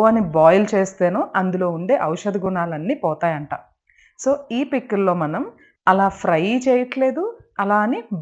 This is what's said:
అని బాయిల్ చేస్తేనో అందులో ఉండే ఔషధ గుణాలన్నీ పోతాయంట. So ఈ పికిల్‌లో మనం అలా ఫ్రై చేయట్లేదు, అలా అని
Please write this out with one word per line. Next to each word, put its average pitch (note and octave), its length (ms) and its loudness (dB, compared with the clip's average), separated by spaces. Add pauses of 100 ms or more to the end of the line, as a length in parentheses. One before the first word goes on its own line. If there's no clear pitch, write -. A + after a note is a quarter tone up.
అని A3+ 160 4 (120)
బాయిల్ E3+ 320 6
చేస్తేనో F#3+ 540 0 (160)
అందులో F#3 300 0 (100)
ఉండే F#3 180 0 (100)
ఔషధ F3 380 -4
గుణాలన్నీ E3+ 600 -4
పోతాయంట. D#3 500 -4 (680)
So C4 120 -2 (220)
ఈ A#3 120 -2
పికిల్‌లో G3+ 500 -2
మనం E3+ 300 -4 (420)
అలా F#3+ 220 4 (140)
ఫ్రై E3+ 200 2 (220)
చేయట్లేదు, C4 580 0 (360)
అలా G3+ 260 0
అని C#4 160 -2 (220)